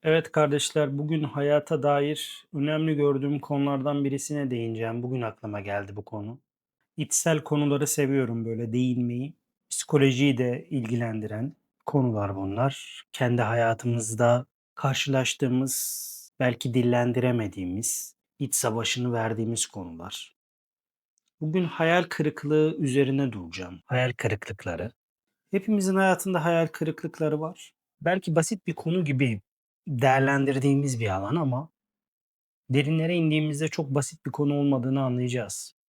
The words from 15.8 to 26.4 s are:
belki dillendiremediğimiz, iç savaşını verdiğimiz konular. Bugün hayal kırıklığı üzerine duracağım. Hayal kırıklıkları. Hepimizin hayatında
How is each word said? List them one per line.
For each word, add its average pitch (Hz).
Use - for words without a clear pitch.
belki 123
dillendiremediğimiz, 120
iç 139
savaşını 120
verdiğimiz 113
konular. 87
Bugün 156
hayal 165
kırıklığı 151
üzerine 135
duracağım. 90
Hayal 127
kırıklıkları. 104
Hepimizin 196
hayatında 185